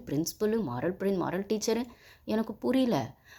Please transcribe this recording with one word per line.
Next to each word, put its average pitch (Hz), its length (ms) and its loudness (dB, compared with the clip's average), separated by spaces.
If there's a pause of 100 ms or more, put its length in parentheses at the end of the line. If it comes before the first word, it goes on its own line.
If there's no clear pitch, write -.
பிரின்சிபலு, 208 520 0
மாரல் 160 380 -2
பிரின்-, 196 260 0
மாரல் 170 240 -2
டீச்சரு, 226 380 0 (400)
எனக்கு 220 300 -2
புரியல. 240 600 2 (240)